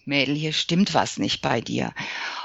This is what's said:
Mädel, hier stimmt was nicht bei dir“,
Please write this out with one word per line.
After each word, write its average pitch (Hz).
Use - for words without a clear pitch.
Mädel, 143
hier 156
stimmt 170
was 101
nicht -
bei 135
dir“, -